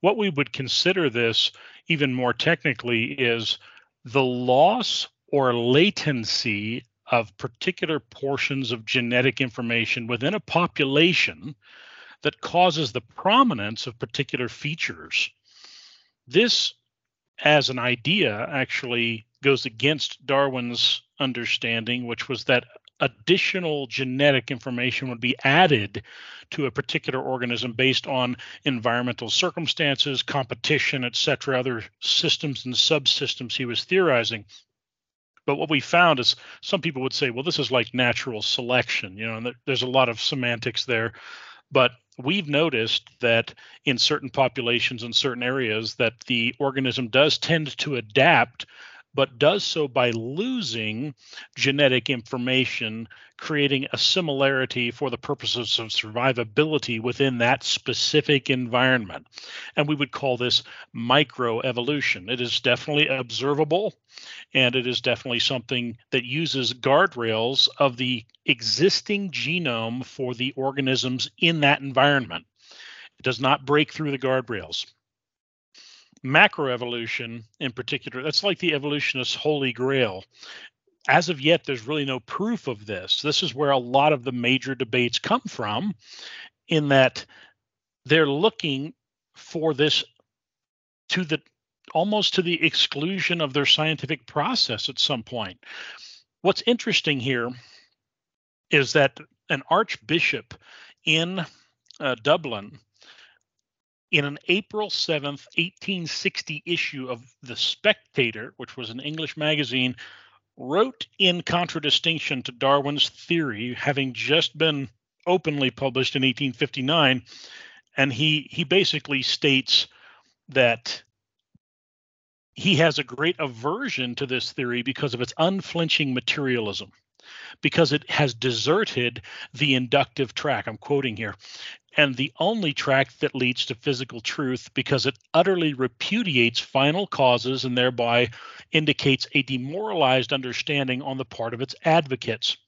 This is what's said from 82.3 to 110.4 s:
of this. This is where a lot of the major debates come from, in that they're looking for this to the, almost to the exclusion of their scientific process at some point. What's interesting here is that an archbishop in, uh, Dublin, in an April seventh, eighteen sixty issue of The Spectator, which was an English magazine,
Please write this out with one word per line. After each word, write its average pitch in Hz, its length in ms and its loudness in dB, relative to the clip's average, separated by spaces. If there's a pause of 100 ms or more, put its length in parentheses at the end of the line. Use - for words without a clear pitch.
of 107 200 -8
this. 92 340 -4
This 147 220 0
is 160 120 -4
where 139 160 2
a 139 80 4
lot 135 340 4
of 127 120 -2
the 131 80 -4
major 127 420 0
debates 120 440 0
come 247 240 0
from, 127 520 -4 (720)
in 151 200 2
that 131 380 4 (800)
they're 151 200 6
looking 147 680 -2 (400)
for 156 400 -2
this 143 300 2 (1080)
to 180 140 -2
the, 151 180 -4 (500)
almost 202 420 0
to 185 80 2
the 165 220 0
exclusion 170 800 0
of 139 100 -2
their 143 140 0
scientific 156 600 0
process 208 640 -2
at 131 100 -10
some 131 240 -2
point. 104 360 -8 (800)
What's 185 260 2
interesting 175 540 2
here 120 300 -2 (1200)
is 139 240 2
that 143 240 4 (320)
an 135 180 -2
archbishop 156 840 0 (500)
in, 170 400 0 (560)
uh, 135 220 -2
Dublin, 123 560 -2 (1300)
in 147 140 2
an 143 140 -6 (100)
April 208 420 -2
seventh, 143 560 -4 (100)
eighteen 175 500 -6
sixty - 580 -8
issue 151 440 -6
of 120 140 -8 (200)
The 120 140 -12
Spectator, 120 1000 -2
which - 200 -16
was 117 140 -12
an 117 100 -12
English 151 360 -8
magazine, 131 600 0 (600)